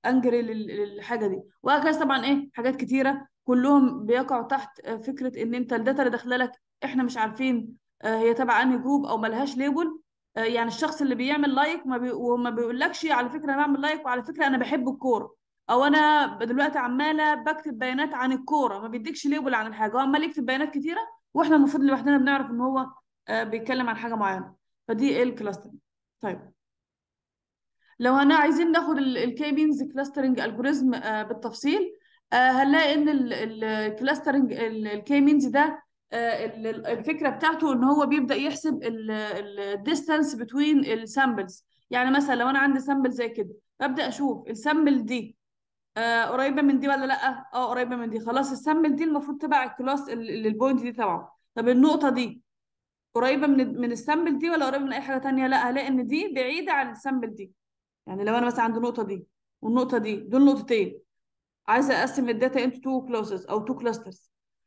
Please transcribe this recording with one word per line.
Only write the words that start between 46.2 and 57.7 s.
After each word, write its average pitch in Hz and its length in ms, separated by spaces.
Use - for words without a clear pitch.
قريبة 269 360
من 277 180
دي 277 80
ولا 269 180
لأ؟ 262 480
آه، 247 160
قريبة 247 260
من 233 140
دي. 220 100
خلاص 254 320
السامبل 311 440
دي 302 80
المفروض 285 340
تبع 277 260
الكلاس 269 460
ال، 226 200
ال، 220 180
البوينت 226 340
دي 240 100
تبعه. 202 460
طب 233 140
النقطة 285 400
دي 240 320
قريبة 262 340
من، 254 340
من 240 100
السامبل 302 480
دي 330 100
ولا 311 160
قريبة 277 200
من 262 80
أي 262 80
حاجة 269 160
تانية؟ 262 300
لأ، 262 220
هلاقي 262 180
إن 254 200
دي 320 280
بعيدة 294 380
عن 262 180
السامبل 233 440
دي. 196 160